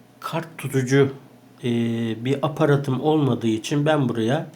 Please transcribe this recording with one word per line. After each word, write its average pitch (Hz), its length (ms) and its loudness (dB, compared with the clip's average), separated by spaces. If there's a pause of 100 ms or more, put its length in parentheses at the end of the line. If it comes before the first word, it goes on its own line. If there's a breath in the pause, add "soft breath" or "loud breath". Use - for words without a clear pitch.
(200)
kart - 380 -8
tutucu, 135 520 2 (540)
e, 123 40 -2 (560)
bir 139 180 0
aparatım 143 580 0
olmadığı 143 460 2
için 147 400 0
ben 147 220 2
buraya 117 480 -2